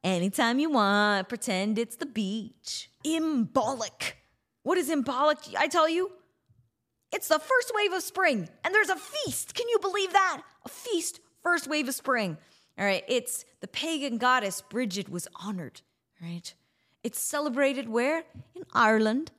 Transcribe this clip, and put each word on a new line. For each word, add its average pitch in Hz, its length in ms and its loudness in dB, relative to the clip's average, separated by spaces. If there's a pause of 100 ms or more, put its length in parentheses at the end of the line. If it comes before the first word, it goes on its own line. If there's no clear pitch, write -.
anytime 196 560 2
you 311 100 2
want. 208 600 2
Pretend 214 500 -2
it's 233 160 -6
the 330 100 -6
beach. 214 840 -6 (160)
Imbolic. 269 1120 -2 (460)
What 339 140 2
is 302 120 0
Imbolic? 285 480 2 (200)
I 294 120 2
tell 320 180 4
you, 359 240 0 (1000)
it's - 160 -6
the 311 100 4
first 494 340 2
wave 415 200 2
of 370 100 -2
spring, 269 460 0 (160)
and 370 100 -2
there's 427 140 4
a 370 80 0
feast. - 580 -6
Can 480 140 -4
you 466 100 4
believe 381 320 0
that? 370 300 2 (240)
A - 40 -14
feast, - 520 -6 (200)
first 349 260 0
wave 302 200 0
of 269 80 -4
spring. 214 420 -2 (400)
All 196 80 -2
right, 196 220 0
it's 247 380 -2 (160)
the 202 80 -12
pagan 285 480 -4
goddess 247 440 2
Bridget 202 460 -4
was 170 220 -8 (120)
honored, 180 400 -8 (400)
right? 170 320 -12 (500)
It's - 160 -6
celebrated 277 680 0
where? 262 380 0 (280)
In 349 200 -14
Ireland. 220 640 4